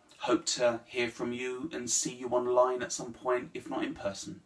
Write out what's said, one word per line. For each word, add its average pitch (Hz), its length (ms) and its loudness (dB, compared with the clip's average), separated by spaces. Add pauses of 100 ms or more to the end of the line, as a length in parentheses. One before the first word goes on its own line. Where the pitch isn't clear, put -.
(180)
hope - 280 2
to 120 380 2
hear 120 240 -2
from 120 240 -4
you 127 400 -4
and 123 160 -6
see - 260 0
you 127 140 -8
online 123 540 4
at - 100 -6
some - 220 -8
point, - 400 0
if - 160 -8
not - 140 -2
in - 100 -4
person. - 520 -6